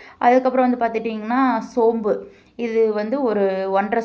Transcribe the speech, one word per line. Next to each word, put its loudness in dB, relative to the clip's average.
அதுக்கப்புறம் 4
வந்து 0
பார்த்துட்டிங்கன்னா -4
சோம்பு, 2
இது 0
வந்து -2
ஒரு 2
ஒன்றரை 0